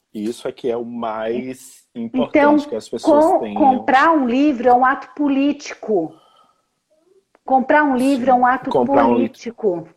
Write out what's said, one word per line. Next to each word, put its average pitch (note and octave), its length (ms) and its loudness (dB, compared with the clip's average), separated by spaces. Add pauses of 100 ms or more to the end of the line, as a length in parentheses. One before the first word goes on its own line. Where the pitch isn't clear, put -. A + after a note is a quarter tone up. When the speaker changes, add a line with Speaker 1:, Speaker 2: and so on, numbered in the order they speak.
(120)
Speaker 1:
Isso A2 360 -8
é B2+ 40 -10
que - 160 -10
é A#2 80 -2
o A#2+ 80 -8
mais A#2 1120 -10
importante C#4 680 0
Speaker 2:
Então, D4 60 -14
Speaker 1:
que A#3+ 40 -8
as G#3+ 140 -10
pessoas D4 360 2
Speaker 2:
com-, E4 140 2
Speaker 1:
tenham. G#3+ 220 -6
Speaker 2:
comprar C#4 500 2
um D4+ 160 2
livro B3+ 420 0
é B3 60 6
um B3+ 100 2
ato C#4 300 -2
político. C#4 1000 -2 (1300)
Comprar D4+ 400 2
um C#4 120 0
livro B3+ 280 0
Speaker 1:
Sim. C4 80 2
Speaker 2:
é - 20 4
um B3 120 2
ato B3+ 240 -2
Speaker 1:
Comprar A#3+ 360 2
um A#3+ 40 2
li-, A#2+ 180 0
Speaker 2:
político. F3 680 -6